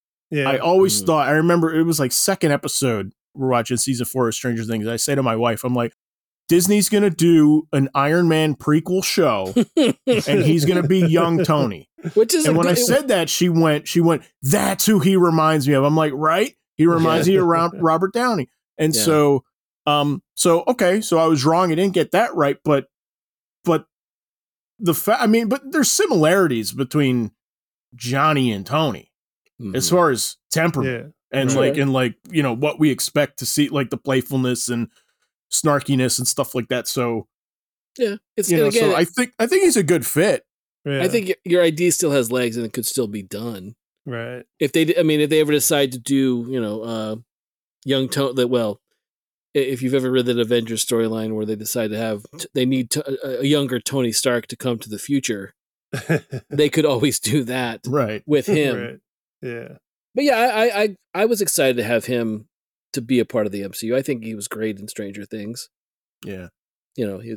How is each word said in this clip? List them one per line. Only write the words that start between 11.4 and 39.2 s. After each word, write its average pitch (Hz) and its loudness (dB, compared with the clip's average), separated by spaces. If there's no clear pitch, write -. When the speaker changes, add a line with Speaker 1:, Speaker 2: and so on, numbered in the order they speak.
Speaker 2:
Tony." 135 0
Speaker 3:
Which 226 4
is 311 2
Speaker 2:
And - 2
Speaker 3:
a - 4
Speaker 2:
when 170 2
I 175 2
Speaker 3:
good 247 0
Speaker 2:
said 269 2
that, 175 2
she 180 2
went, 160 2
she 175 0
went, 165 2
"That's 196 0
who 214 4
he 185 4
reminds 160 2
me 147 4
of." 135 4
I'm 147 4
like, 156 0
"Right? 160 0
He 156 4
reminds 160 2
Speaker 3:
Yeah. 196 6
Speaker 2:
me - 4
of 180 2
Ro-, 170 2
Speaker 3:
<laughs> - -12
Speaker 2:
Robert 165 2
Downey." 233 -2
And 156 0
Speaker 3:
Yeah. 156 -2
Speaker 2:
so 147 4
um, 147 0
so, 175 2
okay, 196 2
so 170 0
I 160 4
was 151 2
wrong. 170 2
I - 0
didn't 180 0
get 170 0
that 220 0
right, 143 0
but, 139 2
but 165 0
the 170 0
fa-, - 0
I 170 0
mean, 226 2
but 269 -2
there's 302 0
similarities 165 2
between 127 0
Johnny 131 0
and 98 -6
Tony 139 -4
as 120 -4
Speaker 3:
Mm-hmm. 175 2
Speaker 2:
far 170 4
as - -4
temperament 139 -2
Speaker 1:
Yeah. 135 -2
Speaker 2:
and, 131 0
Speaker 3:
Right. 135 0
Speaker 2:
like, 147 -2
and, 139 0
like, 127 0
you 160 0
know, 131 0
what 147 -2
we 151 4
expect - -2
to 123 -8
see, 147 0
like, 139 -4
the 135 -6
playfulness 127 -2
and 117 -4
snarkiness 139 0
and 123 -6
stuff - -4
like 123 -4
that. 123 -4
So, 120 -4
Speaker 3:
Yeah, 220 -2
it's, 180 -2
Speaker 2:
you 170 2
Speaker 3:
and 156 4
Speaker 2:
know, 143 4
Speaker 3:
again, 220 2
Speaker 2:
so - 0
I 165 2
think, 247 -4